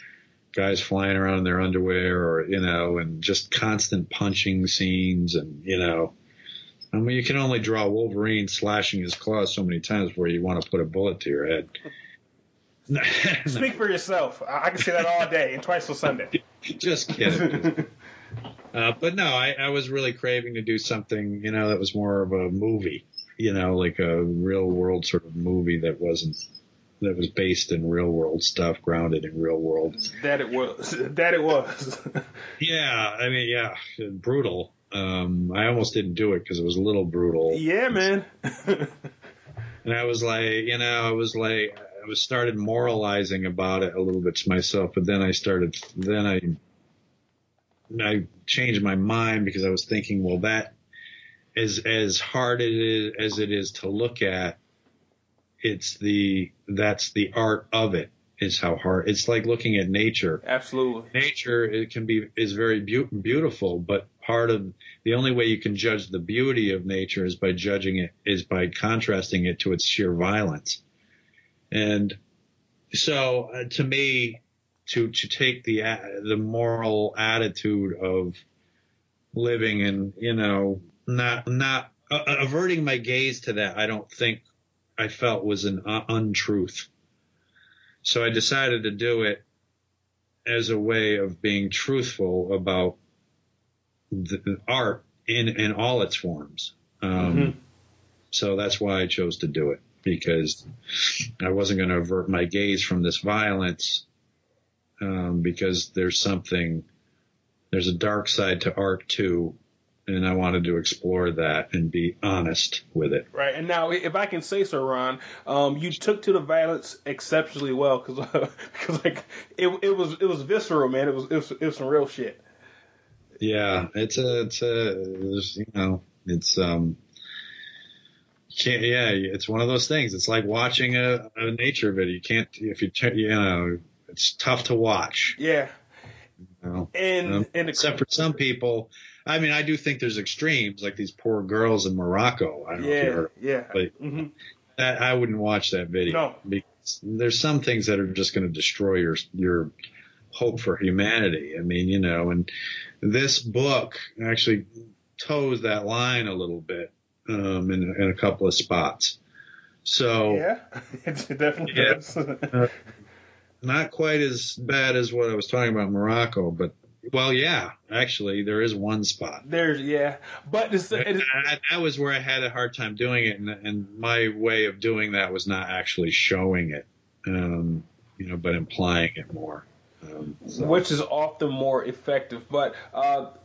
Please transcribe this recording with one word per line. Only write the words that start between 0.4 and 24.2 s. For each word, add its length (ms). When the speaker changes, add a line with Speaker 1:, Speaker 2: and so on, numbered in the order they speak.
Speaker 1:
guys 280
flying 360
around 220
in 60
their 160
underwear, 680
or, 200
you 120
know, 380
and 240
just 300
constant 580
punching 560
scenes, 680
and, 280
you 140
know, 360
I 40
mean, 200
you 60
can 140
only 240
draw 260
Wolverine 640
slashing 520
his 140
claws 400
so 80
many 160
times 300
before 180
you 160
wanna 260
put 120
a 40
bullet 360
to 100
your 160
head. 220
<laughs> 580
Speaker 2:
Speak 280
for 140
yourself. 540
I, 220
I 60
can 80
say 140
that 140
all 240
day 240
and 80
twice 260
on 60
Sunday. 480
Speaker 1:
<laughs> 100
Just 480
kidding. 800
Speaker 2:
<laughs> 60
Speaker 1:
Uh, 240
but 160
no, 120
I, 340
I 80
was 220
really 240
craving 400
to 80
do 160
something, 640
you 80
know, 160
that 100
was 160
more 280
of 100
a 160
movie, 560
you 160
know, 240
like 220
a 260